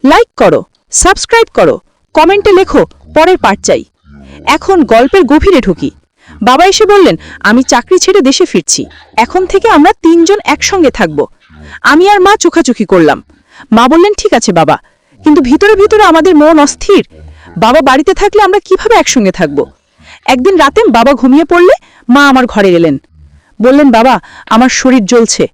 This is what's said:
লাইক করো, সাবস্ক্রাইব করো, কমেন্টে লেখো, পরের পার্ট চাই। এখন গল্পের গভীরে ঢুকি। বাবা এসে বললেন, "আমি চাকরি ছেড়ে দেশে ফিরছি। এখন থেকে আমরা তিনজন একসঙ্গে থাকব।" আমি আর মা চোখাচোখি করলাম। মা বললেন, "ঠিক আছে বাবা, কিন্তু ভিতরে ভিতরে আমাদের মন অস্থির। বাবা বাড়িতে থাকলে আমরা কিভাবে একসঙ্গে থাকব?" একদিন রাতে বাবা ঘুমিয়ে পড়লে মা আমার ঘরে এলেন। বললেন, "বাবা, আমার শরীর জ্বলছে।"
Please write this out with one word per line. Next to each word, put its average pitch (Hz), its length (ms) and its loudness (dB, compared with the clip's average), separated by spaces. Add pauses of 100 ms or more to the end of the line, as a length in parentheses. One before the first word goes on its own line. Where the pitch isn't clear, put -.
লাইক 349 220 2 (100)
করো, 170 260 0 (280)
সাবস্ক্রাইব 440 600 -2
করো, 160 260 0 (340)
কমেন্টে 392 380 0
লেখো, 359 340 0 (300)
পরের 339 220 2
পার্ট 208 240 -4
চাই। - 220 -2 (640)
এখন 320 380 -2
গল্পের 254 400 0
গভীরে 294 380 0
ঢুকি। 165 300 -6 (500)
বাবা 262 240 0
এসে 392 200 0
বললেন, 370 300 2 (240)
"আমি 233 240 0
চাকরি 254 360 -2
ছেড়ে 370 220 0
দেশে 277 240 0
ফিরছি। - 400 -6 (320)
এখন 359 280 -2
থেকে 392 240 -2
আমরা 339 240 2
তিনজন 339 520 0
একসঙ্গে 302 460 -2
থাকব।" 151 340 -4 (560)
আমি 330 280 0
আর 415 120 2
মা 392 140 2
চোখাচোখি 254 500 -2
করলাম। 160 380 0 (480)
মা 226 160 2
বললেন, 339 300 2
"ঠিক 381 160 -4
আছে 233 180 -2
বাবা, 156 260 0 (460)
কিন্তু 302 180 2
ভিতরে 320 340 2
ভিতরে 427 280 2
আমাদের 330 320 2
মন 302 240 2
অস্থির। 285 480 -2 (500)
বাবা 240 240 2
বাড়িতে 269 320 0
থাকলে 403 280 0
আমরা 392 180 0
কিভাবে 427 360 -2
একসঙ্গে 240 360 -2
থাকব?" 147 340 -4 (600)
একদিন 269 320 0
রাতে 294 320 0
বাবা 233 240 2
ঘুমিয়ে 269 300 2
পড়লে 349 300 2 (360)
মা 277 200 2
আমার 262 160 0
ঘরে 202 240 -2
এলেন। 165 320 0 (600)
বললেন, 269 300 2
"বাবা, 247 280 2 (260)
আমার 240 240 0
শরীর 254 360 0
জ্বলছে।" 226 480 -2